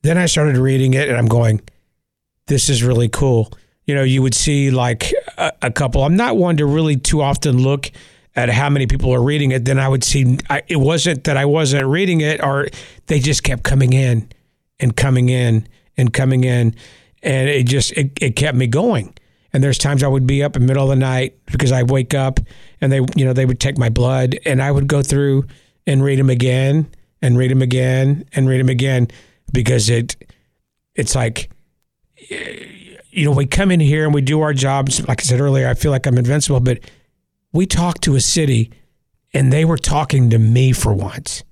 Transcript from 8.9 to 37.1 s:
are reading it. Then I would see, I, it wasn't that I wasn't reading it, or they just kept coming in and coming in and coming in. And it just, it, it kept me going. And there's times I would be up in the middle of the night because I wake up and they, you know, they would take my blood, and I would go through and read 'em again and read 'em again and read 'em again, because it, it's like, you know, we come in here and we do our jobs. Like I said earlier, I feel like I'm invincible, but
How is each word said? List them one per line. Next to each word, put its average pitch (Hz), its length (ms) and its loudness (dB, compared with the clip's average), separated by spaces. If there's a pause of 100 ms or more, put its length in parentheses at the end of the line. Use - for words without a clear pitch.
are 123 100 2
reading 143 280 0
it. 131 120 -2
Then 135 160 0
I 135 80 0
would 135 160 0
see, 131 360 0 (100)
I, 143 180 -4
it 160 140 -2
wasn't 151 420 0
that 143 140 0
I 135 80 0
wasn't 143 400 0
reading 170 340 0
it, 151 240 -2
or 139 240 -2 (400)
they 151 120 0
just 135 240 -2
kept 127 200 -2
coming 131 300 2
in 123 340 0 (500)
and 123 160 0
coming 127 360 2
in 120 400 0 (260)
and 127 160 0
coming 131 320 0
in. 120 320 0 (480)
And 131 240 0
it 143 160 0
just, 127 300 0
it, 139 260 -2
it 127 160 -2
kept 143 220 0
me 127 100 0
going. 135 460 -2 (400)
And 135 100 2
there's 139 140 0
times 143 260 0
I 143 60 0
would 131 180 0
be 139 160 0
up 143 140 -4
in 123 60 2
the 123 40 4
middle 135 160 2
of 135 60 2
the 139 80 2
night 131 400 -2 (120)
because 131 220 0
I 127 120 2
wake 131 300 0
up 135 280 0 (440)
and 135 80 2
they, 135 80 2 (140)
you 139 100 2
know, 131 80 0
they 131 120 0
would 123 140 -2
take 139 200 -4
my 123 100 0
blood, 127 560 0
and 135 160 0
I 139 100 -2
would 139 160 0
go 147 140 0
through 139 440 0 (420)
and 135 160 2
read 139 160 2
'em 135 100 2
again 131 580 0 (320)
and 120 160 2
read 127 140 2
'em 131 140 2
again 131 680 0
and 135 140 0
read 131 120 0
'em 131 100 2
again, 127 380 0 (440)
because 117 380 0
it, 120 260 -2 (800)
it's - 220 -4
like, 117 340 -4 (1600)
you 151 160 -4
know, 147 60 2
we 139 160 0
come 196 240 0
in 175 80 4
here 151 260 2
and 151 80 2
we 147 80 2
do 147 200 0
our 151 120 0
jobs. 135 540 -2
Like 123 140 -4
I - 20 -8
said 123 180 0
earlier, 135 260 2
I 123 60 0
feel 147 180 -2
like 131 140 -2
I'm 123 120 2
invincible, 131 420 0
but 123 200 0 (720)